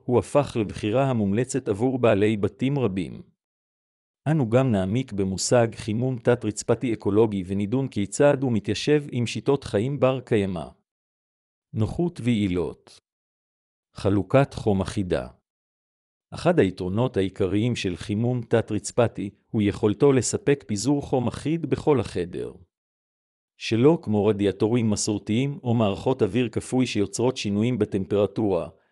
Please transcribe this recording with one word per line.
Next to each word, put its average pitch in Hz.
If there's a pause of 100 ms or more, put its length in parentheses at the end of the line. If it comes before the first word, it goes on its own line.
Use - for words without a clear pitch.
הוא 123
הפך 127
לבחירה 113
המומלצת 117
עבור 123
בעלי 110
בתים 127
רבים. 92 (1080)
אנו 143
גם 127
נעמיק 107
במושג 98
חימום 120
תת-רצפתי 113
אקולוגי 104
ונדון 104
כיצד 135
הוא 135
מתיישב 120
עם 120
שיטות 139
חיים 123
בר 131
קיימא. 98 (1040)
נוחות 170
ויעילות. 98 (960)
חלוקת 104
חום 98
אחידה. 87 (1040)
אחד 156
היתרונות 98
העיקריים 101
של 92
חימום 120
תת-רצפתי 110 (220)
הוא 113
יכולתו 104
לספק 131
פיזור 120
חום 127
אחיד 160
בכל 139
החדר. 85 (1040)
שלא 135
כמו 104
רדיאטורים 107
מסורתיים 107
או 120
מערכות 113
אוויר 113
כפוי 123
שיוצרות 120
שינויים 107
בטמפרטורה, 98 (220)